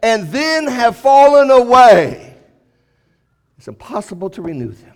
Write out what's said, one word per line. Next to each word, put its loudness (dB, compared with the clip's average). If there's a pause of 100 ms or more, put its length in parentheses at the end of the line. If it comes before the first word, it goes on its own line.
and -4
then -6
have -4
fallen 2
away, 2 (1200)
it's -20
impossible -14
to -18
renew -12
them -20